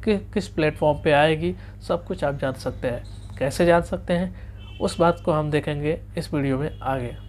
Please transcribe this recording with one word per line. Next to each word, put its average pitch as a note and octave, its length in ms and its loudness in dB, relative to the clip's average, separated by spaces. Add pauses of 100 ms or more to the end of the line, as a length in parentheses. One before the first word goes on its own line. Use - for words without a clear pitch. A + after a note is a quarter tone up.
कि-, G3+ 280 0
किस G3 140 0
प्लेटफॉर्म D3+ 560 2
पे D#3+ 80 4
आएगी, D#3 440 4 (320)
सब F3 180 -2
कुछ F3+ 180 -4
आप C#3+ 160 0
जान C3+ 140 0
सकते - 340 -6
हैं। A#2+ 160 -4 (340)
कैसे C#3+ 280 2
जान E3+ 160 8
सकते F3+ 320 -4
हैं, F#3 220 0 (440)
उस G3 200 -2
बात E3+ 260 4
को F3+ 60 2
हम D3+ 200 0
देखेंगे D3 480 -2 (180)
इस D#3+ 160 -6
वीडियो C#3 240 2
में D3+ 220 -4
आगे। B2 360 -4 (140)